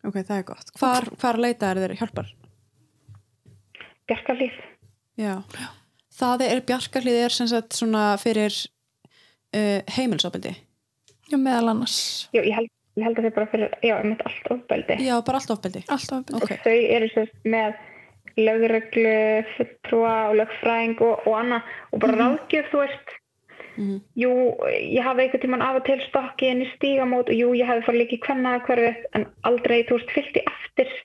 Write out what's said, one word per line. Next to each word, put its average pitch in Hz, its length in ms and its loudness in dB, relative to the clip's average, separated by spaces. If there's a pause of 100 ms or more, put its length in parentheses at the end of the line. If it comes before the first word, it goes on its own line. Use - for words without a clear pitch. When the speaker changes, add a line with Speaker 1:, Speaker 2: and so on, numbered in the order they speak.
Speaker 1:
Ok, 208 100 -6
það 196 240 -4
er 185 40 -4
gott. - 340 -14
Hvar, 254 280 2 (120)
hvar 233 220 0
leitaðir 202 500 0
þér 185 80 -6
hjálpar? 202 320 -6 (1800)
Speaker 2:
Bjarkarhlíð. 247 500 -4 (600)
Speaker 1:
Já. 202 200 -4 (160)
Speaker 3:
Já. - 140 -14 (440)
Speaker 1:
Það 247 320 0
er, 240 160 2
Bjarkarhlíð 247 640 0
er 240 60 0
sem 240 180 -2
sagt 226 240 -2
svona 214 460 2
fyrir, 214 340 0 (1000)
eh, 202 360 0
heimilisofbeldi? 196 640 -2 (760)
Speaker 3:
Já, 294 80 2
meðal 240 320 2
annars. - 600 -2
Speaker 2:
Já, 220 100 4
ég 214 120 2
held, 226 140 -2 (280)
ég 214 80 -2
held 233 140 0
að 226 40 0
það 226 40 0
er 220 100 -2
bara 214 100 0
fyrir, 214 240 -2 (120)
já, 226 160 4
einmitt 214 280 -2
allt - 240 -8
ofbeldi. - 500 -2
Speaker 1:
Já, 247 240 2
bara 262 140 0
allt - 120 -8
ofbeldi. 190 360 -4
Speaker 3:
Allt - 260 -4
ofbeldi. 262 220 -8
Speaker 1:
Ok. 226 160 -2
Speaker 2:
Og - 80 -6
þau 233 320 4
eru 226 180 2
sem 220 180 0
sagt - 180 -20
með 220 300 0 (640)
lögreglufulltrúa 220 1800 2 (160)
og 214 60 4
lögfræðing 226 640 0
og, 226 260 2
og 220 120 4
annað 233 240 0 (300)
og 214 80 -2
bara 254 120 2
Speaker 3:
Mhm. 220 100 0
Speaker 2:
ráðgjöf, 294 480 0
þú 285 100 2
veist. 277 280 -4 (680)
Speaker 1:
Mhm. 196 240 -4 (160)
Speaker 2:
Jú, 247 140 2 (380)
ég 139 340 0
hafði 254 200 2
einhvern 262 200 2
tímann 254 200 0
af 262 140 0
og 262 80 0
til 269 160 2
stokkið 262 500 0
inn 254 120 0
í 254 140 -4
Stígamót 254 520 2
og - 80 2
jú, 240 200 4
ég 240 100 2
hafði 233 180 0
farið 233 160 2
líka 233 160 0
í 233 40 -12
Kvennahverfið, 247 760 0 (180)
en 214 120 -2 (180)
aldrei, 240 400 4
þú 240 140 2
veist, 240 120 -8
fylgt - 240 -2
því - 100 2
eftir. - 440 -2 (160)